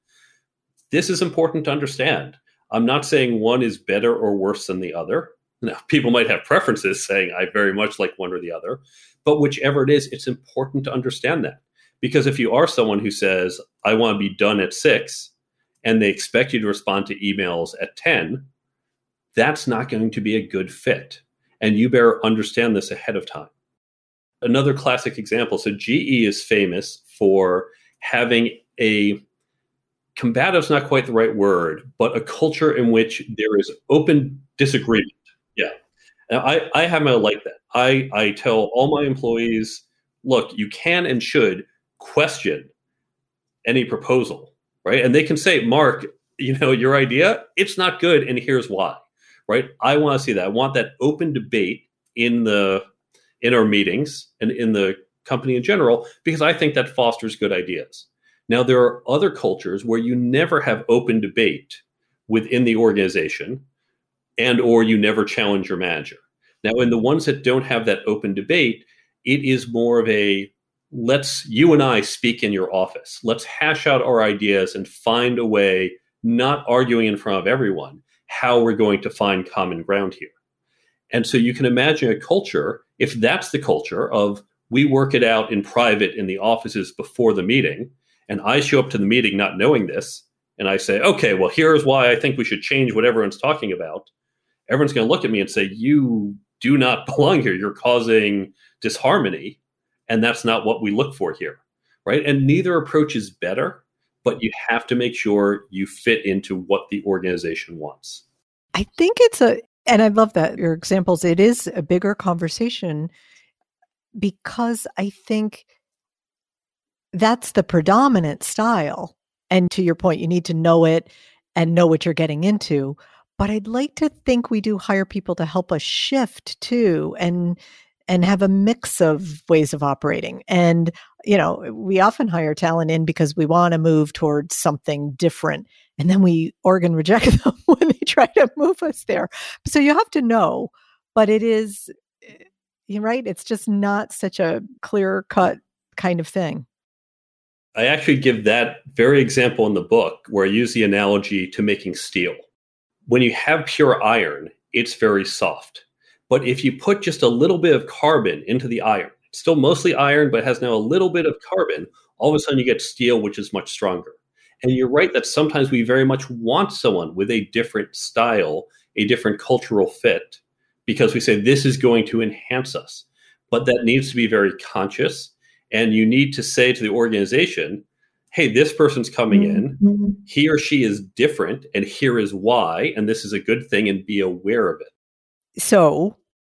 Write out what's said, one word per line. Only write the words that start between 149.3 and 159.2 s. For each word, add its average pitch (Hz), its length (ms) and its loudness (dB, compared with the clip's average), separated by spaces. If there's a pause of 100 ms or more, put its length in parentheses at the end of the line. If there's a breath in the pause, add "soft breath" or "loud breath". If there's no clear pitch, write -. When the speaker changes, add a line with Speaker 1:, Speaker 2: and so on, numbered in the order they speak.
Speaker 1:
in 104 60 -2
the 90 80 -2
book 95 460 0
where 98 160 2
I 95 40 2
use 117 260 0
the 113 80 2
analogy 101 680 0
to - 120 -4
making 98 320 -2
steel. - 400 -4 (720)
When 127 160 2
you 120 100 2
have 151 340 -2
pure 131 360 2
iron, 92 480 0 (220)
it's 117 220 -2
very 101 300 2
soft. - 600 -6 (440)
But 135 180 0
if 127 180 -2
you 131 120 0
put - 260 -2
just - 200 -6
a 123 60 6
little 160 300 2
bit 156 180 4
of - 100 -4
carbon 226 600 0
into 127 220 -4
the 117 140 -6
iron, 101 280 -2 (180)